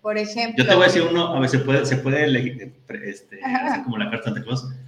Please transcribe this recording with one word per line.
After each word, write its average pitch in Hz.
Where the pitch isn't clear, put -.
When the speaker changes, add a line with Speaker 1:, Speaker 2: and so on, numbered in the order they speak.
Speaker 1:
Por 214
ejemplo. 226
Speaker 2:
Yo 220
te 196
voy 180
a -
decir 175
uno, 170
a 135
ver, 131
se 131
puede, 131
se 131
puede 135
elegir, 127
eh, 98
pre-, 104
este, -
Speaker 1:
Ajá. 262
Speaker 2:
hacer 143
como 120
la 104
carta -
Santa 107
Claus. 127